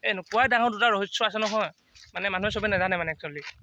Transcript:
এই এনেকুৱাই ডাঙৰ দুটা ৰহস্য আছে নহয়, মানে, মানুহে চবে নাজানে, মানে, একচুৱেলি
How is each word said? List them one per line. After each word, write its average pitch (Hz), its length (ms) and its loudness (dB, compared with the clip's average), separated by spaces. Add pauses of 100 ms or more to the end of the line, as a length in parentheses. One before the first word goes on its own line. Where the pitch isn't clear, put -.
এই 220 80 0
এনেকুৱাই 208 360 0
ডাঙৰ 240 240 4
দুটা 214 180 2
ৰহস্য 202 360 0
আছে 214 140 0
নহয়, 214 300 0 (420)
মানে, 185 180 -6
মানুহে 190 220 -2
চবে 214 160 -2
নাজানে, 185 300 2
মানে, 165 140 -4
একচুৱেলি 147 300 -10 (220)